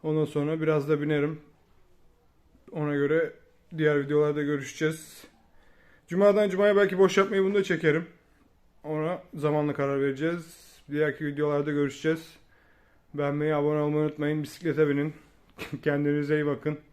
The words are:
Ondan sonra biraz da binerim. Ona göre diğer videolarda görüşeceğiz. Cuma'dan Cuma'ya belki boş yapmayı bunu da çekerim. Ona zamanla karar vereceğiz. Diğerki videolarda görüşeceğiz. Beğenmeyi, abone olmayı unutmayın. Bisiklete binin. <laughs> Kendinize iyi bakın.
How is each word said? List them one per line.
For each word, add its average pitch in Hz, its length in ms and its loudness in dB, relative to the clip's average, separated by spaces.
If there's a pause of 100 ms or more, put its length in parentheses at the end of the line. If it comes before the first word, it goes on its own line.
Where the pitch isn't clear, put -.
Ondan 156 220 0
sonra 151 360 -2
biraz 151 280 0
da 147 120 2
binerim. 151 400 -2 (1300)
Ona 147 240 -4
göre 151 380 0 (440)
diğer 151 220 2
videolarda 147 420 0
görüşeceğiz. 147 840 -4 (840)
Cuma'dan 202 420 4
Cuma'ya 202 260 2
belki 190 220 4
boş 190 200 6
yapmayı 196 260 2
bunu 196 100 0
da 196 100 2
çekerim. 165 440 0 (760)
Ona 156 400 -4 (100)
zamanla 147 400 0
karar 139 280 0
vereceğiz. 156 680 -4 (200)
Diğerki 151 340 -2
videolarda 147 460 -2
görüşeceğiz. 147 680 -2 (760)
Beğenmeyi, 147 420 -2
abone 147 240 0
olmayı 151 240 0
unutmayın. 151 400 -2
Bisiklete 151 460 0
binin. 143 240 0 (340)
<laughs> - 360 -14
Kendinize 147 520 0
iyi 151 100 -2
bakın. 147 340 -4 (140)